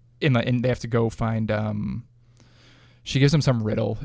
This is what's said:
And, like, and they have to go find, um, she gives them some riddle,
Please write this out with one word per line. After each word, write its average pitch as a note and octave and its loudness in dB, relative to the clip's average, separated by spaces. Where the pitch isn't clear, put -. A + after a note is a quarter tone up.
And, B2+ 2
like, A#2 0
and B2 0
they B2+ 2
have B2 -2
to B2 -10
go A2+ 0
find, A2+ -2
um, G#2+ -4
she - -2
gives C#3+ 6
them D#3 4
some A#2+ 2
riddle, A2 -2